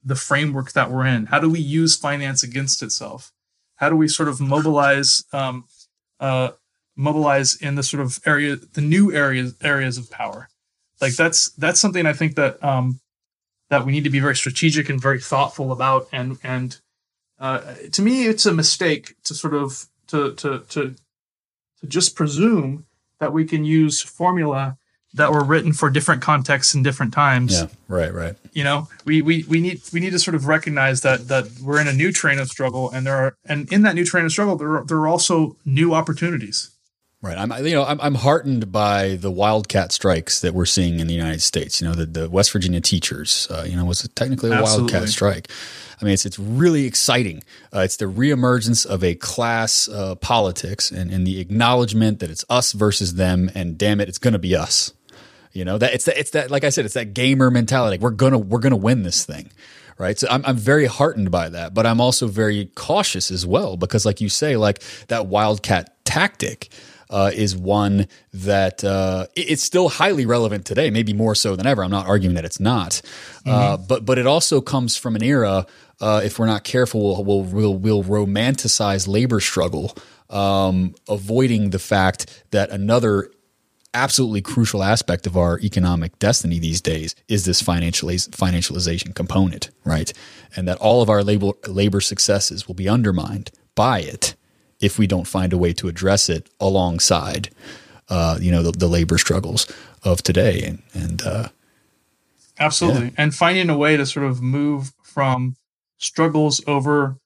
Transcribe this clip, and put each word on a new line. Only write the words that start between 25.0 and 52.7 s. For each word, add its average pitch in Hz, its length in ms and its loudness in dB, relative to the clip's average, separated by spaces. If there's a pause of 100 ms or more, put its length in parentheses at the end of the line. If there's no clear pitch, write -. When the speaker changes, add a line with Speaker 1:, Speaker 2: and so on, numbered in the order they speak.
Speaker 1:
that 151 200 4
were 147 120 4
written 156 280 2
for 151 180 2
different 143 320 0
contexts 143 500 2
and 139 100 2
different 135 300 0
times. 127 400 2
Speaker 2:
Yeah, 87 140 2 (220)
right, 87 260 -2
right. 85 220 -8 (160)
Speaker 1:
You 147 120 -4
know, 147 240 -2 (160)
we, 156 180 4
we, 160 220 2
we 160 160 2
need, 180 220 -2 (100)
we 170 80 -2
need - 100 -2
to 185 80 -2
sort 170 160 0
of 135 120 -2
recognize 143 560 0
that, 123 260 0
that 127 200 -2 (140)
we're 143 180 0
in 151 80 0
a 139 40 0
new 151 180 2
train 143 280 0
of 131 100 -6
struggle, 127 420 -4
and 127 160 -6
there 135 100 -2
are, 131 180 0 (100)
and 147 280 -6
in 202 100 6
that 208 120 4
new 175 100 0
train 175 200 0
of 160 80 0
struggle, 202 240 0
there 151 220 -2
are, 135 60 -6
there 160 140 0
are 156 100 2
also 165 560 2
new 156 280 2
opportunities. 160 800 -4 (500)
Speaker 2:
Right. 87 160 -8
I'm, 104 140 -4 (160)
you 165 80 0
know, 139 100 2
I'm, 147 160 -2
I'm 143 140 0
heartened 131 560 0
by 101 460 0
the 92 140 -4
wildcat 101 600 0
strikes - 520 0
that 87 120 -2
we're 90 120 2
seeing 87 340 0
in 80 80 -2
the 85 60 -2
United 80 280 -4
States. - 380 -2
You 85 80 -2
know, 82 60 0
the, 82 120 -2
the 80 240 -6
West 98 220 4
Virginia 90 280 0
teachers, - 720 -2
uh, 82 180 -6
you 90 60 -6
know, 87 100 0
was 87 300 -2
technically 123 360 -2
a 120 40 2
Speaker 1:
Absolutely. 110 380 2
Speaker 2:
wildcat - 160 -2
strike. 92 420 0 (500)
I - 40 -6
mean, 101 100 2
it's, 92 100 0
it's 101 140 -8
really 139 480 2
exciting. 117 560 0 (320)
Uh, 98 60 -2
it's 95 160 0
the - 80 -6
reemergence 123 840 2
of 92 160 -2
a 87 140 2
class, 113 720 -2
uh, 98 260 -6
politics 92 800 -2
and, 90 180 -4
and 92 160 0
the 92 140 -2
acknowledgement 110 800 2
that 82 100 -6
it's 82 180 -10
us 123 220 2